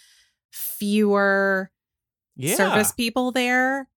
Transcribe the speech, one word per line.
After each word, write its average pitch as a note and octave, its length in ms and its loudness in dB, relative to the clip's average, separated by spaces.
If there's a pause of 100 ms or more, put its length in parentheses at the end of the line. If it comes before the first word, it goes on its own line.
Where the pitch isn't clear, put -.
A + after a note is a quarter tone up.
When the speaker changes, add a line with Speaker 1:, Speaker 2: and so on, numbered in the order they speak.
(520)
Speaker 1:
fewer G3 1160 0 (680)
Speaker 2:
Yeah. D3 200 -2
Speaker 1:
service G3+ 360 2
people B3 400 -2
there. B3+ 640 0